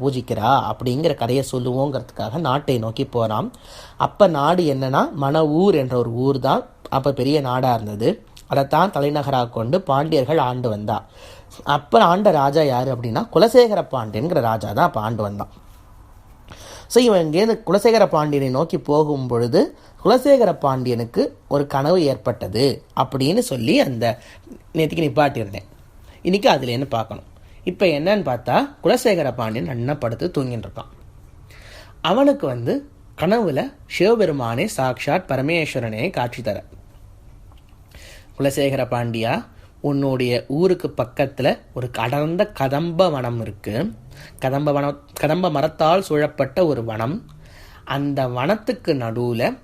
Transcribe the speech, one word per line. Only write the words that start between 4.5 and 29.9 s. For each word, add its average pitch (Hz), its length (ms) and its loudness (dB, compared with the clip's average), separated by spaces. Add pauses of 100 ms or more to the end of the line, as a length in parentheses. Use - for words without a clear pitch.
என்னன்னா, 135 400 0 (180)
மணவூர் 156 520 2
என்ற 131 240 0
ஒரு 117 140 0
ஊர் 131 280 0
தான் 139 260 0 (240)
அப்ப 135 240 0
பெரிய 139 280 0
நாடா 127 320 0
இருந்தது. 110 500 -2 (240)
அதைத்தான் 151 440 2
தலைநகராக 143 580 -2
கொண்டு 120 320 -2
பாண்டியர்கள் 147 560 0
ஆண்டு 123 320 -2
வந்தா. 107 360 -4 (580)
அப்ப 156 400 2
ஆண்ட 190 280 4
ராஜா 143 300 4
யாரு 131 300 0
அப்படின்னா, 120 420 -4
குலசேகர 214 580 6
பாண்டியன்கிற 120 500 -2
ராஜா 110 300 -2
தான் 123 140 2
அப்ப - 160 -2
ஆண்டு 110 200 -4
வந்தான். 101 280 -8 (1400)
So, 240 160 4
இவன் 185 260 4
இங்கேருந்து 208 280 2 (100)
குலசேகர 208 400 4
பாண்டியனை 147 420 0
நோக்கி 131 280 -2
போகும் 147 500 0
பொழுது 120 500 0 (280)
குலசேகர 247 480 4
பாண்டியனுக்கு 127 840 -2 (100)
ஒரு 143 200 0
கனவு 151 360 2
ஏற்பட்டது 120 800 -2 (120)
அப்படின்னு 135 440 0
சொல்லி 147 400 0
அந்த 117 400 0 (540)
நேத்திக்கு 160 360 0
நிப்பாட்டியிருந்தேன். 120 560 -2 (560)
இன்னைக்கு 196 280 2
அதுல 131 220 0
என்ன 131 140 -2
பார்க்கணும்? 113 380 -6 (400)
இப்ப 185 220 -2
என்னன்னு 170 380 0
பார்த்தா, 139 460 -2 (140)
குலசேகர 175 520 2
பாண்டியன் 120 420 -4
நன்னா 127 220 -4